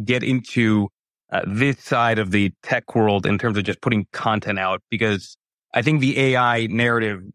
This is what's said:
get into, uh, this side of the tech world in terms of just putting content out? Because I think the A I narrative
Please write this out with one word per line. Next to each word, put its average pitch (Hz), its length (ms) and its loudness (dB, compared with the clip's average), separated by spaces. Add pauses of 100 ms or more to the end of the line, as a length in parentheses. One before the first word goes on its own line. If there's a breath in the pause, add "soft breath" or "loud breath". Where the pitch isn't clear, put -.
get 120 180 0
into, 113 680 0 (440)
uh, 95 140 -2
this 120 360 -2
side 117 360 0
of 98 120 -2
the 101 220 2 (100)
tech - 320 -4
world 104 300 2
in 101 140 0
terms 110 180 -2
of 101 80 -2
just 98 160 -6
putting 107 320 0
content 104 460 -2
out? 95 320 -2
Because 107 460 -2 (380)
I 123 80 2
think 151 180 2
the 131 180 0
A 131 200 2
I 120 300 2
narrative 113 520 0 (140)